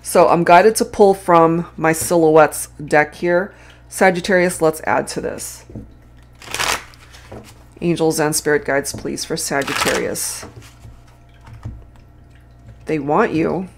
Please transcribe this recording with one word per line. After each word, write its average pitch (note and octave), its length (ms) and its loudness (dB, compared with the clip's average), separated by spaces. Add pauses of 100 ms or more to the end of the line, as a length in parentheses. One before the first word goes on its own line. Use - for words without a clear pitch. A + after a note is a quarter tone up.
so - 280 2
I'm E3+ 160 2
guided F#3 320 6
to - 100 -2
pull G3 260 4
from E3 540 2 (100)
my D#3+ 160 0
Silhouettes D#3 760 2 (140)
deck D3+ 340 0
here. F3 380 -2 (360)
Sagittarius, F3+ 720 0
let's D#3 240 0
add C#3 220 -2
to - 120 -8
this. - 460 -12 (2250)
Angels D#3+ 380 0
and D3+ 160 -2
spirit D3+ 300 0
guides, C#3+ 280 -4
please, - 340 -10
for D#3 100 -6
Sagittarius. - 1080 -6 (2500)
They D#3 120 -4
want D#3 340 0
you. D#3+ 460 -2